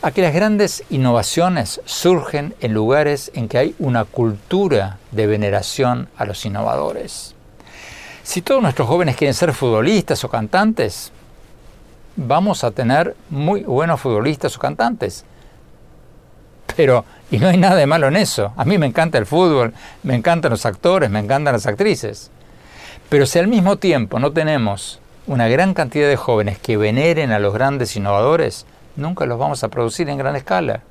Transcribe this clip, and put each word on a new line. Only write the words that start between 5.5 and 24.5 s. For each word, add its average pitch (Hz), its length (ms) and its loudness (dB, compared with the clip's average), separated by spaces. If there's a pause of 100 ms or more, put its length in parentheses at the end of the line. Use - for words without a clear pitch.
a - 80 -4
los 101 200 -10
innovadores. 101 920 -6 (880)
Si - 180 -6
todos 269 180 2
nuestros 143 280 0
jóvenes 160 260 2
quieren 139 200 0
ser 160 200 0
futbolistas 135 680 0
o 120 40 -4
cantantes, 120 840 -2 (1040)
vamos 156 480 0
a 117 80 0
tener 139 420 0 (160)
muy 160 320 -2
buenos 147 380 0
futbolistas 135 560 -2
o - 20 -18
cantantes. 151 680 -4 (1500)
Pero, 139 320 4 (240)
y - 80 0
no 156 100 4
hay 180 80 4
nada 185 200 6
de 151 100 4
malo 151 220 2
en 151 80 0
eso. 110 380 0
A 123 120 -2
mí 202 100 2
me 160 100 2
encanta 160 300 0
el 113 80 2
fútbol, 143 480 2 (300)
me 131 120 -2
encantan 151 360 2
los 117 160 -2
actores, 156 420 2
me 104 120 0
encantan 135 340 0
las 104 100 -2
actrices. 123 680 -2 (800)
Pero 143 160 4
si 135 140 0
al 175 80 4
mismo 202 300 4
tiempo 135 420 0
no 139 140 0
tenemos 147 680 -2 (280)